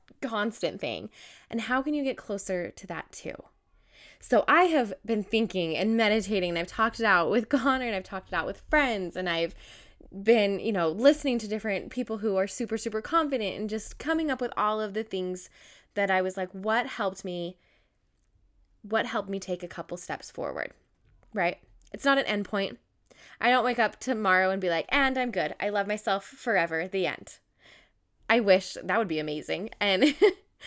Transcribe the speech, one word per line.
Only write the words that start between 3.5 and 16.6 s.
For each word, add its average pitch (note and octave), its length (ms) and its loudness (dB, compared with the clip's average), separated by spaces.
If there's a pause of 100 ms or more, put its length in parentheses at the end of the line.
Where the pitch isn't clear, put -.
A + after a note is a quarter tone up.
So - 300 4
I E4 160 8
have C#4 300 2 (100)
been G#3+ 180 0
thinking F#3 540 0
and G#3+ 200 2
meditating, G#3 540 2
and E3+ 80 -2
I've E3+ 80 -2
talked A3+ 320 -2
it A3+ 80 0
out F3 240 6
with G#3+ 180 2
<laughs> - 0 -
Connor, C4 380 2
and A3+ 80 -2
I've F#3+ 100 -4
talked - 240 -12
it - 60 -10
out E3+ 120 0
with - 220 -8
friends, A3+ 480 0
and F#3 120 -4
I've E3 260 0 (680)
been, G3+ 380 4
you A3 120 -2
know, F3 160 2
listening B3 500 4
to G#3+ 100 -6
different G#3 420 -4
people A3+ 280 -6
who G3+ 180 0
are F#3+ 100 2
super, A3 320 -4
super G#3+ 220 -4
confident C4+ 580 -2
and G#3+ 100 -4
just G#3+ 300 -8
coming D#4+ 320 -2
up B3+ 100 -4
with A#3+ 160 -4
all G#3+ 240 0
of G#3 140 -4
the G#3+ 80 -2
things F#3 480 -6 (440)
that G3+ 160 0
I F#3 120 2
was F#3 140 -2
like, F#3 160 -6
"What A3 340 -2